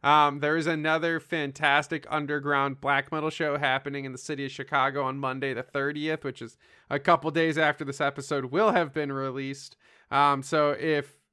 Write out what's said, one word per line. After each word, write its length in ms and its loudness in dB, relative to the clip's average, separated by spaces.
um, 380 4
there 160 0
is 120 0
another 520 -2
fantastic 880 0
underground 680 -2
black 320 0
metal 180 -2
show 280 -2
happening 480 -2
in 80 -8
the 40 -12
city 280 -8
of 60 -8
Chicago 520 0
on 140 -2
Monday 360 -4
the 100 -6
thirtieth, 600 -4
which 180 -8
is 160 -16
a 100 -2
couple 320 4
days 260 2
after 260 2
this 160 -8
episode 460 -2
will 260 2
have 220 2
been 180 -2
released. 640 -6
Um, 320 4
so 380 2
if 380 0